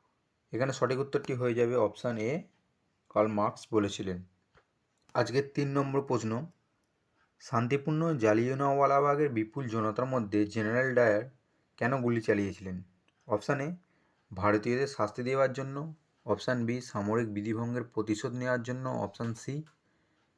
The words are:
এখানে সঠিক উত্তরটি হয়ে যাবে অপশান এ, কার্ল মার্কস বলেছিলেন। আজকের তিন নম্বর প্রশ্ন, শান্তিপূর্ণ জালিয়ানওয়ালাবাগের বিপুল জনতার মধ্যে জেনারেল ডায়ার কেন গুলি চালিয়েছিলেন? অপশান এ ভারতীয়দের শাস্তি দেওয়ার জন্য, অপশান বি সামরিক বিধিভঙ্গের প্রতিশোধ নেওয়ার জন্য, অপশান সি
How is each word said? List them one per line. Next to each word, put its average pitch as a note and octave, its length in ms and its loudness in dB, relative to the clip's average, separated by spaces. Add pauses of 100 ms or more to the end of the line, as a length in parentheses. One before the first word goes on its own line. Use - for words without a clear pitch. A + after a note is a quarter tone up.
(520)
এখানে B2+ 220 -2
সঠিক B2+ 260 0
উত্তরটি C#3 340 -4
হয়ে B2 200 0
যাবে A#2+ 220 2
অপশান A2+ 420 0
এ, B2+ 240 -2 (680)
কার্ল G#2+ 180 4
মার্কস G#2+ 440 -2
বলেছিলেন। G2 520 -2 (880)
আজকের B2 400 0
তিন C#3 180 -2
নম্বর C#3 300 0
প্রশ্ন, A#2 440 -2 (960)
শান্তিপূর্ণ C#3+ 800 0
জালিয়ানওয়ালাবাগের C#3 1120 4
বিপুল A2+ 380 -4
জনতার A2 380 0
মধ্যে G#2+ 400 0
জেনারেল A#2 500 0
ডায়ার A#2+ 340 4 (480)
কেন B2+ 240 0
গুলি A#2+ 200 2
চালিয়েছিলেন? F#2+ 600 -2 (440)
অপশান C3+ 340 0
এ E3 140 -6 (580)
ভারতীয়দের G#2+ 540 2
শাস্তি B2 360 -4
দেওয়ার C3 300 2
জন্য, C#3 400 -8 (320)
অপশান A#2 400 0
বি B2 160 -2
সামরিক A2 520 -2
বিধিভঙ্গের A2+ 500 -4
প্রতিশোধ A2 500 -4
নেওয়ার B2 300 -2
জন্য, B2+ 260 -6
অপশান A#2 440 -4
সি C#3 300 -8 (760)